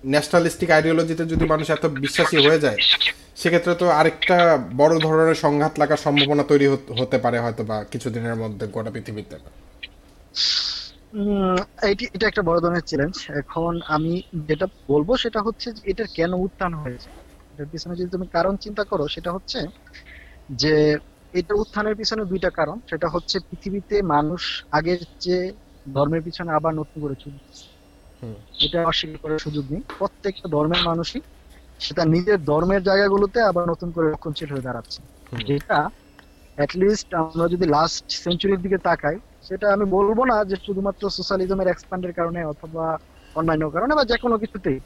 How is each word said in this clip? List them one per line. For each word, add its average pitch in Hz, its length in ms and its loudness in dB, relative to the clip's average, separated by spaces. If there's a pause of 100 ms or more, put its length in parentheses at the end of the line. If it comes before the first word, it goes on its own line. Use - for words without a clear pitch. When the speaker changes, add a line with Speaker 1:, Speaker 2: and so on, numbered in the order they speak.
Speaker 1:
ন্যাশনালিস্টিক 160 640 2
আইডিওলজিতে 165 560 2
যদি 160 200 0
মানুষ 156 240 0
এত 156 160 0
বিশ্বাসী 151 520 0
হয়ে 147 220 6
যায়, 127 180 2 (580)
সেক্ষেত্রে 170 400 2
তো 175 140 2
আরেকটা 160 680 6 (180)
বড় 156 220 6
ধরনের 156 360 4
সংঘাত 151 440 2
লাগার 147 180 4
সম্ভাবনা 143 460 2
তৈরি 143 240 6
হত-, 135 340 0
হতে 127 160 0
পারে 120 220 2
হয়তো 117 240 -4
বা 107 200 -4
কিছুদিনের 117 520 -6
মধ্যে 110 320 -6
গোটা 110 240 -6
পৃথিবীতে। 107 440 -10 (1800)
Speaker 2:
উম, 202 420 0 (260)
এটি, 208 320 0
এটা 202 140 0
একটা 208 140 0
বড় 170 200 2
ধরনের 175 200 0
চ্যালেঞ্জ। 156 480 -4
এখন 165 580 -4
আমি 160 340 -2 (120)
যেটা 156 340 -4 (220)
বলবো 151 280 2
সেটা 226 240 -4
হচ্ছে 226 300 -6
যে 220 140 -16
এটার 196 300 -4
কেন 170 180 0
উত্থান 185 400 -4
হয়েছে। 135 360 -10 (440)
এটার 143 140 -12
পিছনে 165 280 -10
যদি 180 140 -6
তুমি 185 180 -6
কারণ 185 280 0
চিন্তা 208 280 -6
করো, 156 240 -2
সেটা 170 240 -6
হচ্ছে 190 280 -8 (920)
যে 151 480 2 (360)
এটার 180 240 0
উত্থানের 214 380 -2
পিছনে 220 300 -4
দুইটা 185 240 0
কারণ। 170 300 -2 (100)
সেটা 165 180 -2
হচ্ছে 170 320 -4
পৃথিবীতে 196 640 -4
মানুষ 156 680 0
আগের 160 260 0 (220)
চেয়ে 180 320 -2 (420)
ধর্মের 147 280 2
পিছনে 170 300 -8
আবার 156 240 2
নতুন 156 260 -8
করে 139 140 -4
ছুটছে। - 500 -20 (580)
Speaker 1:
হুম। 113 100 -12 (260)
Speaker 2:
এটা 170 260 0
অস্বীকার 156 320 -2
করার 156 220 -4
সুযোগ 147 320 -6
নেই। 180 100 -6 (160)
প্রত্যেকটা 190 520 -6
ধর্মের 151 340 0
মানুষই 170 360 -2 (600)
সে - 140 -8
তার 165 140 0
নিজের 180 380 2
ধর্মের 175 380 2
জায়গাগুলোতে 202 580 2
আবার 175 280 2
নতুন 170 220 -4
করে 165 200 2
রক্ষণশীল 151 400 -8
হয়ে 139 100 -6
দাঁড়াচ্ছে। 123 420 -10
Speaker 1:
হুম। - 440 -14
Speaker 2:
যেটা 147 420 0 (680)
at 147 180 0
least 196 400 2
আমরা 160 300 0
যদি 175 180 2
লাস্ট 151 420 2
সেঞ্চুরির 180 540 -2
দিকে 190 160 -2
তাকাই, 165 400 0 (260)
সেটা 196 300 0
আমি 202 120 2
বলবো 202 400 2
না 214 200 2
যে 190 100 -4 (100)
শুধুমাত্র 196 440 -4
সোশ্যালিজমের 190 580 -2
এক্সপ্যান্ডের 180 460 -4
কারণে 170 320 -4
অথবা 160 520 -6 (380)
অন্যান্য 156 340 0
কারণে 220 260 0
বা 294 80 4
যে 233 140 0
কোনো 233 200 0
কিছুতেই। 185 480 -4